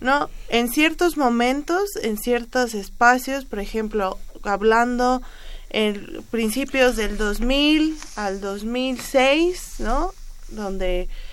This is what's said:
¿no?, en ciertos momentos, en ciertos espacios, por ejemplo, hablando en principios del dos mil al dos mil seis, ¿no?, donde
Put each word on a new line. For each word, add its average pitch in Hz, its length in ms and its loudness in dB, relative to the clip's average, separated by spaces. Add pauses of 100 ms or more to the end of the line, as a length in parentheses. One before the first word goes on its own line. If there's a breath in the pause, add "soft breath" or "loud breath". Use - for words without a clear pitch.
¿no?, 277 280 0 (200)
en 240 200 2
ciertos 320 460 2
momentos, 285 840 2
en 214 160 -2
ciertos 240 560 0
espacios, 254 720 2
por 214 140 -8
ejemplo, 208 600 -4 (240)
hablando 240 760 4 (480 loud breath)
en 208 640 -2
principios 247 640 2
del 214 220 -2
dos 214 240 0
mil 302 560 2 (180)
al 202 240 -4
dos 202 240 -8
mil 254 380 -2
seis, 302 800 2
¿no?, 285 340 0 (340)
donde 190 640 -2 (240 loud breath)